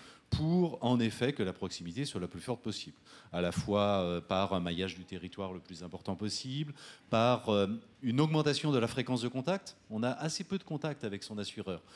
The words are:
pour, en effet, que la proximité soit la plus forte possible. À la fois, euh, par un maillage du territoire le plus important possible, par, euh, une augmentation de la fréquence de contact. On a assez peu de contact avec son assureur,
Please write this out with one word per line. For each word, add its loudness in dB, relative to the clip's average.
pour, 2
en 4
effet, 2
que -2
la 0
proximité -6
soit -6
la -2
plus -12
forte -4
possible. -6
À 0
la 2
fois, 4
euh, 0
par 0
un 2
maillage -2
du -12
territoire -8
le -10
plus -14
important -6
possible, -4
par, 4
euh, 6
une 2
augmentation 4
de 4
la 4
fréquence 0
de 0
contact. -2
On -2
a 2
assez -4
peu -4
de -10
contact -4
avec -4
son -8
assureur, -6